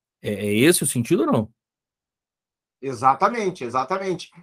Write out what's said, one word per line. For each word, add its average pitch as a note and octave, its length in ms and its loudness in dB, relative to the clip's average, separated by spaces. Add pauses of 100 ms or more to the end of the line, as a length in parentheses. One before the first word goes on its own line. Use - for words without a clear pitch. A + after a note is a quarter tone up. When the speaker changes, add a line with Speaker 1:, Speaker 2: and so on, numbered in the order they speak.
(220)
Speaker 1:
É, G#2+ 100 -4
é G#2 220 -2
esse D3+ 280 4
o D3 40 -4
sentido D#3+ 380 -2
ou D4 80 -2
não? A2 160 0 (1300)
Speaker 2:
Exatamente, C#3 840 0
exatamente. E3+ 680 -4 (120)